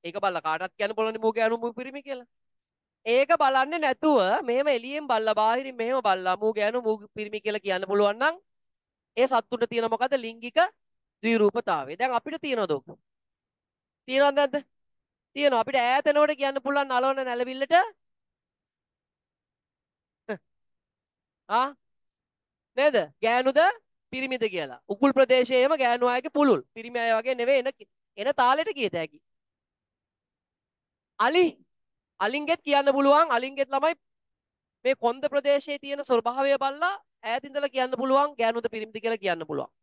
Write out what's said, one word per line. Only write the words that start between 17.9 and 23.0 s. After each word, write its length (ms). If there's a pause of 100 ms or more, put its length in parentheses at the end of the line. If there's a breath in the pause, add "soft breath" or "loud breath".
ආ? 180 (1120)
නේද? 180 (220)